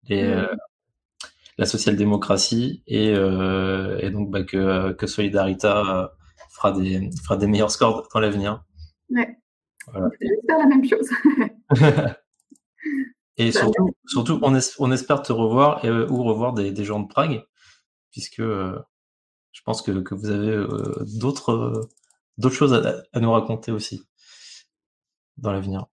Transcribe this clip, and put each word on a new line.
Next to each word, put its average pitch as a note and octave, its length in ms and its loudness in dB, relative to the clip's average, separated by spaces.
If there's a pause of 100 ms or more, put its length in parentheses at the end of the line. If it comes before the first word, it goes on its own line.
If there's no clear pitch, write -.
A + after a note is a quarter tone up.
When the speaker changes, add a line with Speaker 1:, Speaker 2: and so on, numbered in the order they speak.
Speaker 1:
les, G2+ 160 0
Speaker 2:
Mm. - 80 0
Speaker 1:
euh, - 220 -2 (1000)
la A2+ 100 0
social-démocratie G#2 1200 0
et, G#2+ 260 2
euh, F#2+ 880 0
et G2 100 -4
donc, G2+ 200 -4
bah, F#2+ 120 -4
que, F#2+ 520 0
que G2+ 120 -6
Solidarita, G2 960 0
euh, - 60 -6 (420)
fera - 220 0
des, F#2+ 380 -2 (120)
fera G2 140 -2
des G2+ 100 0
meilleurs G#2 240 2
scores A2+ 420 0
dans A#2 80 0
l'avenir. G#2 440 -2 (460)
Speaker 2:
Ouais. A#3+ 260 -2 (560)
Speaker 1:
Voilà. - 160 -2 (120)
Speaker 2:
J'espère F4 380 0
la D4+ 80 4
même C4+ 180 6
chose. - 240 0 (600)
<laughs> - 0 -
Speaker 1:
<laughs> C#3+ 460 4 (1200)
Et A#2 140 2
Speaker 2:
Bah, - 100 2
Speaker 1:
surtout, A2 240 4
Speaker 2:
merci. - 220 -2
Speaker 1:
surtout, D3 360 -2
on C3+ 120 4
es-, C3 240 0
on C3 140 2
espère C3+ 300 0
te C3 100 -4
revoir B2 520 2
et, A#2 40 2
euh, A2+ 200 2
ou B2 140 0
revoir A#2 300 0
des, G2+ 180 -2
des G2+ 140 -6
gens G#2 160 -4
de G2+ 80 -8
Prague, D3 340 -2 (720)
puisque, - 280 -14
euh, F#2+ 380 -4 (720)
je - 100 -20
pense - 200 -6
que, - 80 -4
que F#2+ 240 -4
vous G#2 160 -8
avez, G#2 200 0
euh, - 540 -4 (140)
d'autres, C3 340 -2
euh, A#2 280 -2 (580)
d'autres B2+ 160 2
choses C#3 200 4
à, - 280 0 (100)
à B2 80 -2
nous A2+ 120 2
raconter A2+ 400 -2
aussi G#2+ 340 -8 (1300)
dans A2+ 160 -4
l'avenir. F#2+ 440 -4